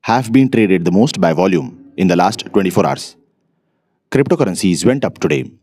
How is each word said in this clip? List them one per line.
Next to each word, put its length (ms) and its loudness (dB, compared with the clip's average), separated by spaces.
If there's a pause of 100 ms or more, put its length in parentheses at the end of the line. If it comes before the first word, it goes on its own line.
have 300 -2
been 160 4
traded 380 2
the 60 0
most 280 0
by 140 2
volume 640 -2
in 120 2
the 60 2
last 380 0
twenty-four 320 0
hours. 300 -6 (960)
Cryptocurrencies 760 0
went 180 0
up 140 -6
today. 340 -4 (120)